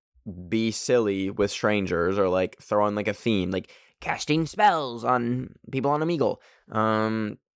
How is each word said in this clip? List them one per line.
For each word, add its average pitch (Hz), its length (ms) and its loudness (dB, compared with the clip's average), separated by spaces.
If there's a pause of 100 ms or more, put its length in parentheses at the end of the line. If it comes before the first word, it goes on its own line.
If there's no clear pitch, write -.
(480)
be 113 220 0
silly 104 600 0
with 101 200 0
strangers 95 680 0
or, 95 100 2
like, 92 320 0
throw 104 280 2
in, 104 60 -2
like, 104 140 -4
a 101 60 0
theme, 95 360 0
like, 92 220 -4 (280)
casting - 440 -2
spells 151 600 0
on 123 500 -2 (160)
people 135 220 0
on 143 80 0
Omegle, 156 380 0 (340)
um, 110 680 0 (160)